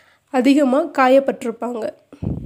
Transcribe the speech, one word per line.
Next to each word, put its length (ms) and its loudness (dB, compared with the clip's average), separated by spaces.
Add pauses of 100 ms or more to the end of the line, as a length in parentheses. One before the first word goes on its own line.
(300)
அதிகமா 540 2
காயப்பட்டிருப்பாங்க. 1040 0 (580)